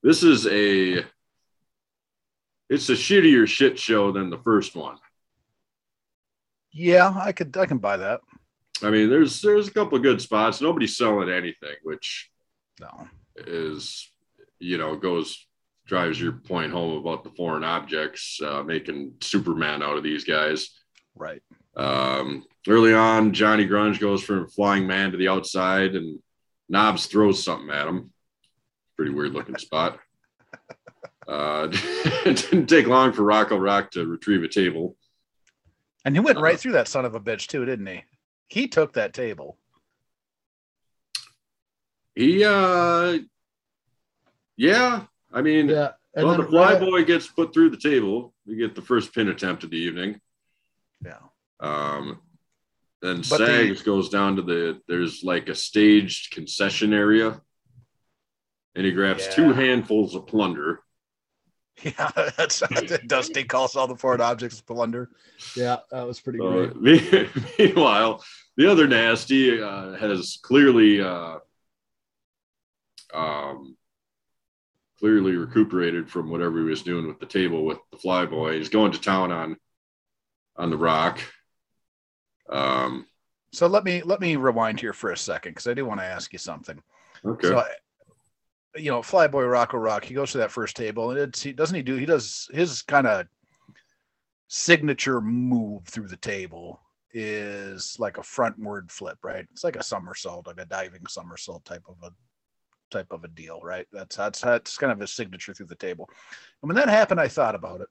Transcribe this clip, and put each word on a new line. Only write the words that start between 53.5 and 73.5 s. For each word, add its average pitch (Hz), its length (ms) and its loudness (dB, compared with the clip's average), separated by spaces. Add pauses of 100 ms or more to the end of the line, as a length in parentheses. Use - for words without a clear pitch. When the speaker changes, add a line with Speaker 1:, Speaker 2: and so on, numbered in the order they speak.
Speaker 1:
goes 98 280 0
down 98 280 0
to 92 60 -4
the, 85 440 -2
there's, 87 360 -4
like, 87 260 -2
a 82 60 -6
staged 104 760 4
concession 98 600 -2
area, 107 480 2 (1300)
and 92 100 -2
he 95 60 2
grabs 92 340 0
Speaker 2:
Yeah. - 60 -6
Speaker 1:
two 143 220 6
handfuls 117 600 2
of - 120 -10
plunder. 87 580 -2
Speaker 2:
<laughs> - 40 -20 (960)
Yeah, 151 260 -6 (280)
that's, - 260 -2 (420)
Dusty 135 380 -2
calls 127 320 -2
all 131 100 0
the 123 120 -8
foreign 123 240 0
objects 117 400 -4
plunder. 120 480 -6 (480)
Yeah, 123 220 -2 (120)
that 127 160 -8
was 120 140 -12
pretty 120 180 -8
Speaker 1:
Uh, 92 280 0
Speaker 2:
great. - 140 -10
Speaker 1:
me-, 147 480 6 (140)
<laughs> - 160 -12
meanwhile, 117 640 4 (320)
the 175 160 8
other 160 160 8
nasty, 117 760 2
uh, 98 340 -10
has 98 460 -4
clearly, 117 600 8
uh, 85 380 -6 (1700)
um, 71 640 -8 (1200)